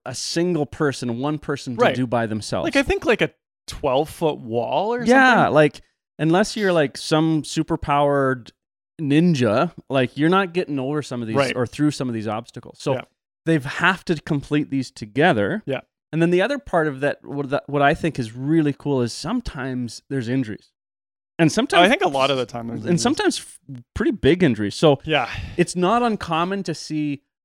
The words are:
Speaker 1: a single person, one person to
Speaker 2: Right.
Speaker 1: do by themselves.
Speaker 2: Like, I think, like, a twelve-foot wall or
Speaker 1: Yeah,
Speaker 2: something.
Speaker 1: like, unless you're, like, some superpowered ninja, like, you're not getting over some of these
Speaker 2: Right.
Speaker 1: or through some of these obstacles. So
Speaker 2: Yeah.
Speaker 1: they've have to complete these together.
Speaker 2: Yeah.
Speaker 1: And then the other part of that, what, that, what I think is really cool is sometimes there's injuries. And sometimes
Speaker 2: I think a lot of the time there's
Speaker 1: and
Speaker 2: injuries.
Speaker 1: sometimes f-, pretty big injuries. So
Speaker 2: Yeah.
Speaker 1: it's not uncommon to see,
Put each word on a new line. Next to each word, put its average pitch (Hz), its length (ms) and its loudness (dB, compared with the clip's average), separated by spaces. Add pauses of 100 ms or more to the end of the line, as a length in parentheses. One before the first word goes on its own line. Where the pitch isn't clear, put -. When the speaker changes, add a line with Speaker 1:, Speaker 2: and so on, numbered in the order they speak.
Speaker 1:
a 123 100 -10
single 170 520 -2
person, 127 520 -4
one 147 200 -4
person 135 380 -6
to 233 60 2
Speaker 2:
Right. 165 120 4
Speaker 1:
do 127 120 -2
by 117 200 0
themselves. 107 380 -4
Speaker 2:
Like, 320 120 -2
I 277 80 2
think, 381 200 -2
like, 247 160 2
a 151 120 -2 (340)
twelve-foot 147 720 -2
wall 123 560 -2
or 247 100 -6
Speaker 1:
Yeah, 254 300 6
Speaker 2:
something. 131 200 4
Speaker 1:
like, 151 260 6 (400)
unless 175 360 2
you're, 196 160 0
like, 156 240 2
some 156 460 2
superpowered 143 1080 0 (480)
ninja, 143 720 2 (160)
like, 131 280 0
you're 151 120 2
not 190 240 2
getting 165 260 -4
over 143 240 -4
some 123 180 -8
of 113 60 -6
these 110 100 -2
Speaker 2:
Right. 135 200 0
Speaker 1:
or 120 100 0
through 147 240 0
some 135 180 -6
of 117 60 -4
these 110 140 -4
obstacles. 113 520 -10
So 143 140 -2
Speaker 2:
Yeah. 120 80 -8 (420)
Speaker 1:
they've 160 200 2
have 175 400 -2
to 180 160 0
complete 147 500 -2
these 135 220 -4
together. 123 720 0
Speaker 2:
Yeah. 131 140 -6 (320)
Speaker 1:
And 160 100 2
then 170 80 4
the 180 120 4
other 269 180 -2
part 160 260 0
of 131 140 -6
that, 143 240 -4
what, 139 260 -6
that, 143 180 -2
what 143 140 0
I 143 120 4
think 151 260 -4
is 110 160 -4
really 147 360 2
cool 139 300 -2
is 117 100 -2
sometimes 135 1000 -6
there's 131 180 -4
injuries. 120 420 -4 (680)
And 160 120 4
sometimes - 360 4
Speaker 2:
I - 20 6
think 339 140 2
a - 60 2
lot 139 220 2
of 135 60 0
the 127 80 0
time 117 220 -10
there's 117 140 -8
Speaker 1:
and 107 100 -8
Speaker 2:
injuries. 175 120 2
Speaker 1:
sometimes 330 360 0
f-, - 200 -18 (360)
pretty 285 160 0
big 180 320 2
injuries. 107 320 0
So 147 300 4
Speaker 2:
Yeah. 147 260 -2 (260)
Speaker 1:
it's 175 180 0
not 190 280 2
uncommon 190 640 -2
to 160 100 -4
see, 147 480 -6 (220)